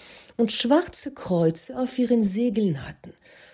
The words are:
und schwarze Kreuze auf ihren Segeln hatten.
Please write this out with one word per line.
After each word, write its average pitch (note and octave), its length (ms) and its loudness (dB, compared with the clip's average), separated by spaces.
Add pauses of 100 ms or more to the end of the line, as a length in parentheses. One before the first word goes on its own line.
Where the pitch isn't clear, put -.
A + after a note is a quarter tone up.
(380)
und A#3 140 2
schwarze C#4+ 640 2
Kreuze E3+ 640 0
auf B3+ 180 -4
ihren A#3+ 240 2
Segeln G3+ 640 0
hatten. - 260 -18 (400)